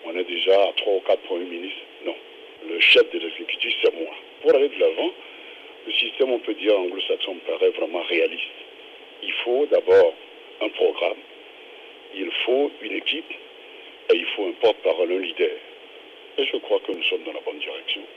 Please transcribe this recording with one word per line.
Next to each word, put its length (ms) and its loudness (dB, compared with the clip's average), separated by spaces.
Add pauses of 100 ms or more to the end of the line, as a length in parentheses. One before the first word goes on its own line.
On 140 -8
est 80 -2
déjà 320 4
à 200 4
trois 200 0
ou 40 0
quatre 220 2
premiers 220 -6
ministres. 400 -12 (180)
Non. 120 -8 (520)
Le 120 -6
chef 340 6
de 60 -4
l'exécutif, 520 -6 (120)
c'est 100 4
moi. 160 -8 (320)
Pour 140 4
aller 140 4
de 100 -10
l'avant, 320 2 (760)
le 80 -8
système, 380 0
on 80 0
peut 160 -6
dire, 180 2
anglo-saxon 640 -2
me 100 -14
paraît 320 2
vraiment 320 -4
réaliste. 480 -2 (640)
Il 120 -6 (100)
faut 240 2
d'abord 460 6 (480)
un 80 -2
programme, 520 0 (960)
il 160 -6 (140)
faut 260 2 (100)
une 120 -10
équipe 380 -6 (800)
et 40 8
il 100 -2 (100)
faut 120 -4
un 120 -4
porte-parole, 520 2
un 80 0
leader. 380 -2 (800)
Et 80 0
je 120 -4
crois 220 0
que 120 -6
nous 120 -4
sommes 200 -2
dans 100 -10
la 80 -10
bonne 180 -8
direction. 420 -8 (160)